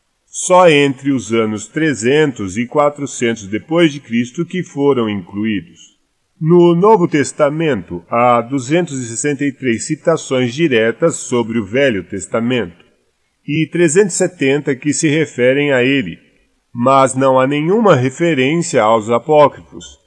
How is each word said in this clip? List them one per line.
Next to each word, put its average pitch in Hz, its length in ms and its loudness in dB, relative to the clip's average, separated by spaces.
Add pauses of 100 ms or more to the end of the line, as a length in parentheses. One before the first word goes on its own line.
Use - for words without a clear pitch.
(300)
Só 180 380 4
entre 139 420 2
os 113 220 -4
anos 107 340 -2
trezentos 131 920 -2
e 120 80 -4
quatrocentos 127 840 -2
depois 151 440 0
de 143 60 -12
Cristo 120 480 -4
que 180 160 -8
foram 139 460 0
incluídos. 101 720 -6 (600)
No 175 360 4
Novo 190 320 4
Testamento, 143 1000 -2
há 120 320 2
duzentos 135 600 -4
e 120 80 -8
sessenta 139 360 -4
e 143 60 -2
três 123 340 -4
citações 139 720 -2
diretas 131 600 0
sobre 117 420 -4
o 110 80 -4
Velho 113 380 -2
Testamento 113 800 -4 (600)
e 156 280 -4
trezentos 175 420 2
e - 40 -8
setenta 143 580 -2
que 143 160 -4
se 160 160 -2
referem 143 640 0
a 127 100 2
ele, 127 360 -2 (540)
mas 135 440 2
não 131 240 2
há 131 60 2
nenhuma 165 500 2
referência 143 840 0
aos 110 300 2
apócrifos. 139 960 0